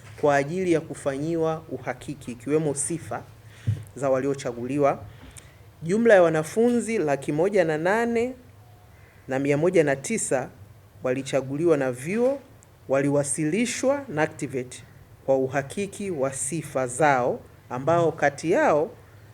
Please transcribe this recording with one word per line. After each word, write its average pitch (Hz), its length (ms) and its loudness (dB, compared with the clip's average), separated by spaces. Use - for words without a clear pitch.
kwa 143 140 4
ajili 170 360 0
ya 156 100 2
kufanyiwa 160 920 -4
uhakiki, 135 600 -8
ikiwemo 143 440 -2
sifa - 480 -6
za 135 140 -2
waliochaguliwa. 135 960 0
Jumla 220 300 6
ya 190 100 10
wanafunzi 220 720 2
laki 143 340 -2
moja 180 340 2
na 156 120 0
nane 233 560 0
na 131 120 -2
mia 139 180 2
moja 175 260 4
na 139 120 2
tisa 143 540 -4
walichaguliwa 135 760 0
na 131 140 0
vyuo 214 480 -2
waliwasilishwa 156 1200 0
nactivate 143 760 -4
kwa 135 120 2
uhakiki 143 760 -4
wa 135 220 -2
sifa 139 540 -4
zao, 139 520 2
ambao 156 420 2
kati 151 400 0
yao 208 380 2